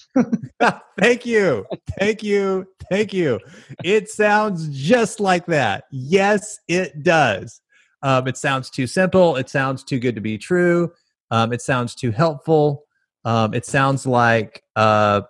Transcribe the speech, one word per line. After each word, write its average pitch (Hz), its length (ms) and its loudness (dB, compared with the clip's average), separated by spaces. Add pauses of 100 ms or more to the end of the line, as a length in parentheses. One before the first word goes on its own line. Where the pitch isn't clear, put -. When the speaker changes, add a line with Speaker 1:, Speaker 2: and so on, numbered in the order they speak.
(160)
Speaker 1:
<laughs> - 460 -2
Speaker 2:
<laughs> - 380 -2
Thank 240 280 2
you. 190 400 0 (320)
Thank 214 240 -2
you. 196 440 -2 (220)
Thank 196 240 -2
you. 151 260 0 (440)
It 208 260 0
sounds 208 600 0
just 175 500 0
like 185 280 0
that. 127 440 0
Yes, 196 760 0
it 170 360 -4
does. 135 580 0 (400)
Um, 131 260 0
it 131 100 -6
sounds 135 320 -4
too 127 180 -4
simple. 185 480 2
It 131 140 -6
sounds 135 340 -4
too 135 160 -6
good 120 160 -2
to 110 60 -8
be 110 160 -6
true. 175 540 0 (400)
Um, 113 220 2
it 120 80 -6
sounds 123 340 -4
too 120 160 -4
helpful. 151 720 0 (400)
Um, 113 280 0
it 123 120 -4
sounds 139 420 0
like, 117 560 0 (120)
uh, 107 540 2